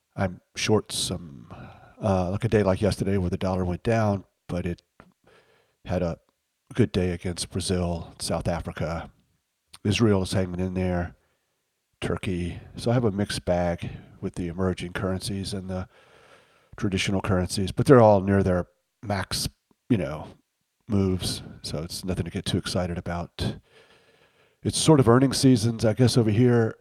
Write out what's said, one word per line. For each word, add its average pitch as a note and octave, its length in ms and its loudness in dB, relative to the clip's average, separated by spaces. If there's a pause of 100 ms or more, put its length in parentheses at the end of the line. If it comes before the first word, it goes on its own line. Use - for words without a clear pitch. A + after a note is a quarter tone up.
(160)
I'm F#2 240 -4 (160)
short - 380 0
some, E2 600 -8 (480)
uh, F#2 300 0
like G2+ 140 -4
a - 20 0
day G#2 160 4
like F#2+ 180 2
yesterday F#2+ 360 0
where F2+ 120 -2
the F2+ 80 -2
dollar - 280 -2
went - 180 -4
down, G#2+ 400 0 (240)
but F2 180 -6
it F2 160 -6 (1000)
had F2+ 180 -4
a E2+ 180 -4 (540)
good A2 200 2
day F2+ 180 0
against F2 380 -6
Brazil, F2 680 -4
South - 280 -4
Africa. E2+ 640 -6 (720)
Israel G#2 380 4
is F#2 100 -4
hanging F2+ 300 -2
in F#2 120 -4
there, F2+ 420 -2 (840)
Turkey. F2 640 -6 (160)
So - 140 -2
I - 20 2
have A#2+ 100 2
a A2 80 0
mixed G2+ 320 -4
bag F2 460 -2 (320)
with F#2+ 140 -8
the F2+ 120 -6
emerging F2+ 460 -4
currencies F#2+ 600 -6
and F#2+ 160 -10
the F#2 200 -8 (880)
traditional G2 420 0
currencies, F2+ 540 0
but A#2 120 -2
they're B2+ 160 10
all G#2 200 8
near G2 220 4
their F2+ 240 0 (340)
max, G2+ 480 -6 (400)
you A#2 80 4
know, D2+ 300 -6 (600)
moves. F#2+ 540 0 (220)
So - 160 -8
it's - 260 -10
nothing F#2 200 -4
to E2+ 60 -10
get F#2 140 -8
too - 120 0
excited F2 400 -4
about. - 580 -6 (1080)
It's - 140 -2
sort D#3 220 6
of A2+ 100 6
earnings B2+ 280 6
seasons, A2+ 460 4
I A2 100 2
guess, A#2+ 240 2
over A2 120 4
here. A#2 520 4